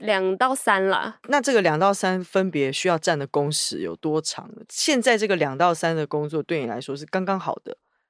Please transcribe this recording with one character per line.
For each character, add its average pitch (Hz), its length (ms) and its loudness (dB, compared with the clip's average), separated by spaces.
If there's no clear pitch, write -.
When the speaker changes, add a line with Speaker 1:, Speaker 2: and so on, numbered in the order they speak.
Speaker 1:
两 190 380 0
到 262 160 2
三 196 320 2
啦。 190 320 -2
Speaker 2:
那 285 100 2
这 269 140 0
个 220 80 6
两 156 180 2
到 196 140 4
三 185 320 0
分 190 260 0
别 135 220 0
需 - 160 -2
要 175 80 2
占 160 200 0
的 139 100 -4
工 147 260 0
时 - 300 -4
有 85 140 -6
多 156 260 -2
长 - 340 -10
呢？ - 140 -20
现 277 300 0
在 226 180 4
这 208 100 0
个 190 80 4
两 139 200 0
到 175 180 4
三 165 200 0
的 156 120 -2
工 151 200 -2
作 147 160 -4
对 156 180 -2
你 127 60 -4
来 117 140 -6
说 135 160 -8
是 147 80 -12
刚 185 220 -2
刚 190 120 0
好 - 240 -6
的， - 140 -12